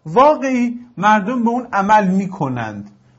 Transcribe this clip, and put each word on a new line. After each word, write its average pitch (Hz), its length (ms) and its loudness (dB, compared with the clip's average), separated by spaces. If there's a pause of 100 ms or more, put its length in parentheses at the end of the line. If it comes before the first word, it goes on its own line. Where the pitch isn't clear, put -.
واقعی 247 760 0 (160)
مردم 214 480 0
به 233 60 2
اون 240 220 -4
عمل 202 360 2
می‌کنند. 127 840 -4 (280)